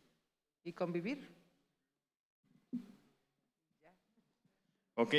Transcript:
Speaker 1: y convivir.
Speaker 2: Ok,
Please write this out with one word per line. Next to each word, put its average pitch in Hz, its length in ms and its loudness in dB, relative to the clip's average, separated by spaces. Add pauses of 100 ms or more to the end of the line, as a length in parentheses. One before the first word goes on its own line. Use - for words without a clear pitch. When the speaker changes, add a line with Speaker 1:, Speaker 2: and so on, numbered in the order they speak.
(640)
Speaker 1:
y 175 80 -8
convivir. 180 560 -4 (3750)
Speaker 2:
Ok, 117 240 4